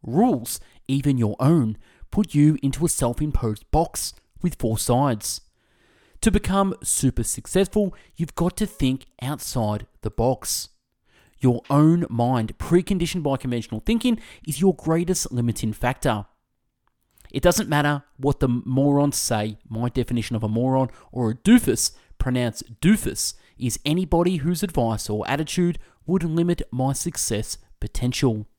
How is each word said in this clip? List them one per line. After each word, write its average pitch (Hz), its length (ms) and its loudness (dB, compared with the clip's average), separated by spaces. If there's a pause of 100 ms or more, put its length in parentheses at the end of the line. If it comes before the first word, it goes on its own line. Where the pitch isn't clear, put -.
Rules, 175 560 0 (280)
even 135 300 0
your 107 220 0
own, 131 380 2 (340)
put 202 220 -2
you 147 280 6
into 139 240 -2
a 170 40 0
self-imposed 120 800 -2
box - 420 0 (280)
with 175 180 -2
four 113 180 0
sides. 123 640 -2 (800)
To 220 100 4
become 196 520 0
super - 400 0
successful, 190 720 -2 (200)
you've 165 200 -6
got 175 220 0
to 214 80 0
think 135 400 -2 (160)
outside 117 640 -4 (160)
the 110 100 -6
box. - 580 -2 (680)
Your 120 300 2
own 156 400 4
mind, 117 480 -2
preconditioned 175 640 0
by 139 160 -2
conventional 120 480 -6
thinking, 226 340 2 (280)
is 139 140 -4
your 185 140 4
greatest 170 560 -2
limiting 117 420 -2
factor. 120 520 -2 (1040)
It 139 120 -2
doesn't 170 260 4
matter 147 340 0 (140)
what 135 220 0
the 135 80 2
morons 139 680 2
say. 107 400 -2 (100)
My 117 220 -4
definition 120 460 -2
of 113 80 -2
a 110 40 -2
moron 127 420 0 (220)
or 120 180 -2
a 117 60 -2
doofus, 196 560 4 (260)
pronounced 123 640 -4
doofus, - 540 0 (240)
is 120 280 -4
anybody 175 520 2
whose 160 260 -2
advice 113 460 -2
or 104 180 -4
attitude 160 500 0 (280)
would 175 180 0
limit 170 380 0 (100)
my 131 220 0
success - 640 -4 (220)
potential. 117 680 -2 (120)